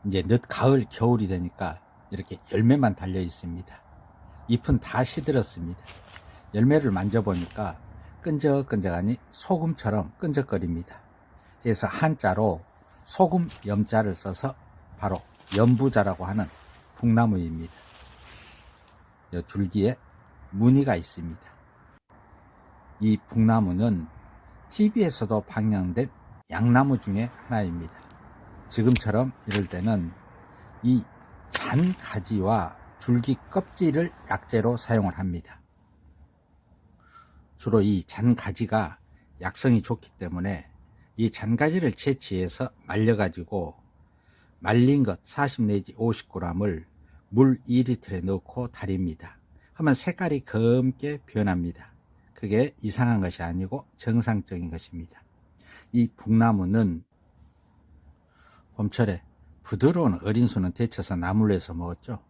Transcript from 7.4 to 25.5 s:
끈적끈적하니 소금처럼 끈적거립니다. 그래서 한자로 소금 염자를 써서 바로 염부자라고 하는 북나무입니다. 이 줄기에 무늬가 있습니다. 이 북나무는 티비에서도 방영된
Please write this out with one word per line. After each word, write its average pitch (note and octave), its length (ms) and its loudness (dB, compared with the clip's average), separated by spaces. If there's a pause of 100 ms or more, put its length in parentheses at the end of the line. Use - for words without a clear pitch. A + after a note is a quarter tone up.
끈적끈적하니 B2+ 960 0 (140)
소금처럼 D#3 880 -2
끈적거립니다. F#2+ 840 -4 (600)
그래서 A2+ 240 0
한자로 G#2 760 0 (420)
소금 F3 440 2 (180)
염자를 G#2 480 0
써서 G2 400 -8 (440)
바로 F#2 240 -4 (340)
염부자라고 A2+ 680 4
하는 G2 200 -2 (520)
북나무입니다. F#2+ 760 0 (1600)
이 F2 140 -6
줄기에 G2+ 500 0 (540)
무늬가 B2+ 460 4
있습니다. E2 440 -10 (1600)
이 G#2+ 160 4 (120)
북나무는 G#2+ 800 2 (600)
티비에서도 D#3 760 0
방영된 G#2+ 680 -2 (400)